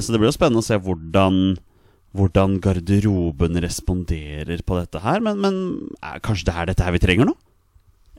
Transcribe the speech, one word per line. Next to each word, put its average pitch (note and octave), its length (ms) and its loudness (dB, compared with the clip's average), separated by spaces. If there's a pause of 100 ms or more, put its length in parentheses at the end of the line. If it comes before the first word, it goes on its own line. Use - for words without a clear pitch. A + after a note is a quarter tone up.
så - 80 -4
det A2+ 80 2
blir G#2+ 80 4
jo C#3+ 80 2
spennende B2+ 240 2
å A2 80 -2
se A2+ 80 2
hvordan, F#2 800 2 (560)
hvordan G2 500 2
garderoben F2 1040 0
responderer E2 1040 -6
på F#2 80 -2
dette F2 300 -6
her, F#3 180 -2
men, G#3 160 -4
men G3 160 0 (480)
er - 160 -12
kanskje G#2+ 320 -4
det E2+ 80 -2
er E2+ 100 -2
dette F#2 140 2
her F2 140 2
vi - 100 0
trenger A2+ 240 4
nå? F#4 60 -4 (800)